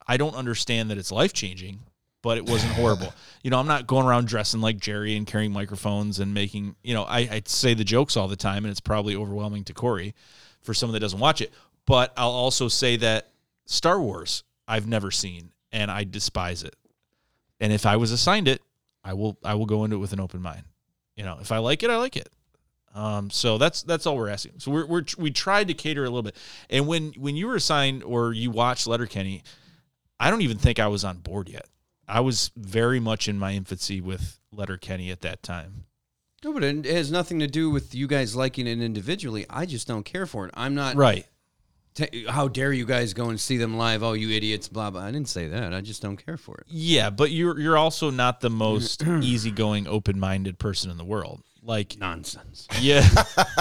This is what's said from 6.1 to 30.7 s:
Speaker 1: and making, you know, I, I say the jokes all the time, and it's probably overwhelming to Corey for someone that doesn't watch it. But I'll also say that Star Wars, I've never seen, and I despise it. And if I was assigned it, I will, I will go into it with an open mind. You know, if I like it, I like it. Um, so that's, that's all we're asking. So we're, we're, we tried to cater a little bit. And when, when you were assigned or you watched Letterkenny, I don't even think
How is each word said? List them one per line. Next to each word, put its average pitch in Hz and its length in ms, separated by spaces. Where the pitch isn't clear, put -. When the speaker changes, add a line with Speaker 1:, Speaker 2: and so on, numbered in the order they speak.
Speaker 1:
and 101 140
making, 101 500
you 120 100
know, 107 100
I, - 160
I 110 260
say - 280
the 110 120
jokes 117 320
all 98 100
the 98 80
time, 101 300
and 107 60
it's 98 100
probably 104 340
overwhelming 104 480
to - 100
Corey 107 400
for 113 120
someone 117 220
that 107 40
doesn't 98 220
watch 151 180
it. - 140
But 127 320
I'll 123 140
also 123 360
say 120 300
that 110 320
Star 180 360
Wars, 92 420
I've 110 200
never 107 220
seen, 87 440
and 104 180
I 101 140
despise 90 600
it. - 120
And 107 100
if 107 140
I 104 100
was 113 160
assigned 175 380
it, 131 120
I 95 80
will, 104 280
I 104 120
will 107 120
go 107 200
into 107 100
it 101 40
with 95 120
an 98 80
open 90 220
mind. 85 220
You 107 80
know, 90 160
if 104 140
I 110 60
like 120 240
it, 233 60
I 240 60
like 247 220
it. - 100
Um, 104 360
so 110 280
that's, 147 260
that's 165 220
all 147 120
we're 113 100
asking. - 300
So - 120
we're, 151 160
we're, 170 180
we 156 140
tried 202 380
to 156 40
cater 143 300
a 127 60
little 120 140
bit. 104 120
And 139 180
when, 156 300
when 143 200
you 190 100
were 254 80
assigned 139 480
or 117 300
you 117 180
watched 120 340
Letterkenny, 107 580
I 135 100
don't 220 120
even 120 160
think 120 200